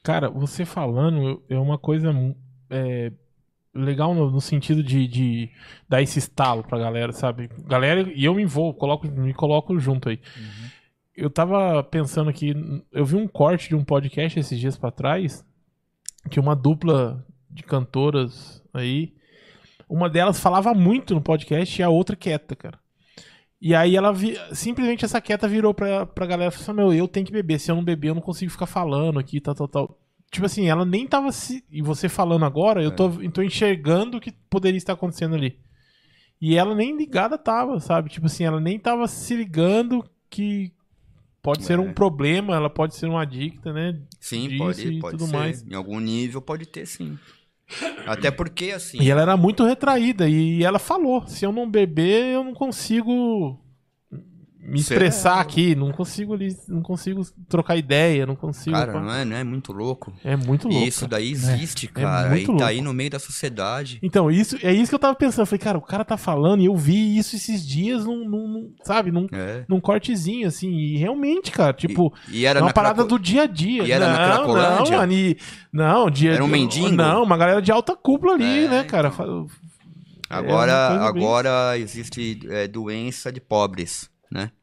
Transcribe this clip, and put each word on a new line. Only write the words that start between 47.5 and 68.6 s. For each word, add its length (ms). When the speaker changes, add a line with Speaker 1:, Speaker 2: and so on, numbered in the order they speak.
Speaker 3:
Até 260
porque, 400
assim 300
Speaker 1:
E 100
ela 100
era 140
muito 300
retraída, 640
e 340
ela 160
falou, 480
"Se 180
eu 60
não 180
beber, 640
eu 100
não 100
consigo 1080
me 240
Speaker 3:
Será? 120
Speaker 1:
expressar 340
aqui, 360
não 180
consigo 400
ali, 160
não 140
consigo 400
trocar 300
ideia, 480
não 100
consigo." 400
Speaker 3:
Cara, 160
Speaker 1:
pá. 80
Speaker 3:
não 140
é, 100
não 140
é 60
muito 280
louco? 400
Speaker 1:
É 100
muito 320
Speaker 3:
E 60
Speaker 1:
louco, 160
Speaker 3:
isso 120
Speaker 1:
cara. 100
Speaker 3:
daí 180
Speaker 2:
É. 20
Speaker 3:
existe, 540
Speaker 1:
É 160
Speaker 3:
cara, 300
Speaker 1:
muito 220
Speaker 3:
e 40
tá 100
aí 100
Speaker 1:
louco. 120
Speaker 3:
no 40
meio 160
da 100
sociedade. 840
Speaker 1:
Então, 260
isso, 320
é 120
isso 180
que 40
eu 40
tava 160
pensando. 280
Eu 20
falei, 140
"Cara, 180
o 40
cara 220
tá 140
falando", 440
e 40
eu 100
vi 420
isso 200
esses 280
dias 380
num, 240
num, 220
num, 340